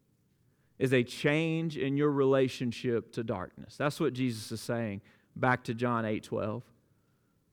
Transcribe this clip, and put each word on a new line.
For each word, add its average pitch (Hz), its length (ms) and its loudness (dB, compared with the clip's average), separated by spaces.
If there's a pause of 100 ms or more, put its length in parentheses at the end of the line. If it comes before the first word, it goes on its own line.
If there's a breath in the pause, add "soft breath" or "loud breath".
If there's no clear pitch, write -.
(800)
is 131 160 0
a 127 80 6
change 160 760 0
in 139 200 0
your 147 140 4
relationship 131 1040 2
to 120 120 -4
darkness. 92 520 -8
That's 143 220 -2
what 143 140 2
Jesus 123 400 -2
is 110 80 -6
saying 113 400 -4 (340 soft breath)
back 123 300 2
to 120 100 -2
John 117 300 0
eight 107 180 -2
twelve. 107 400 -4 (920)